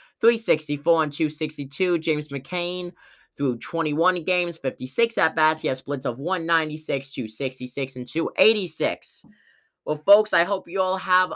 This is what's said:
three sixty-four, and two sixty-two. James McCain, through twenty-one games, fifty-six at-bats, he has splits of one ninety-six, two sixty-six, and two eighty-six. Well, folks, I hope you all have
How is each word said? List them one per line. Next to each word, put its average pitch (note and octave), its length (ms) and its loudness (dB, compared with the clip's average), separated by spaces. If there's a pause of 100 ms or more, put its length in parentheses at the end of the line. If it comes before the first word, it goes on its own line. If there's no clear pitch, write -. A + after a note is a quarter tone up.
(200)
three A#3 180 4
sixty-four, D#3+ 680 2
and D3 100 -4
two D#3 160 0
sixty-two. D#3 720 -2
James D3+ 280 -2
McCain, F3 640 -6 (440)
through C3 220 0
twenty-one D#3+ 640 0
games, F3+ 340 0
fifty-six C#3 600 -2
at-bats, D#3+ 460 2
he D3+ 40 0
has C3+ 120 0
splits C#3 260 -4
of B2 140 -2
one E3 260 -2
ninety-six, D#3 640 -2
two A#2+ 180 -6
sixty-six, C3 680 -6
and B2 120 -8
two E3 300 -2
eighty-six. F#3 880 0 (600)
Well, D3+ 100 -2
folks, G#3 360 6
I F3 120 4
hope F#3 260 -4
you F#3+ 120 0
all F#3 160 0
have F#3 380 2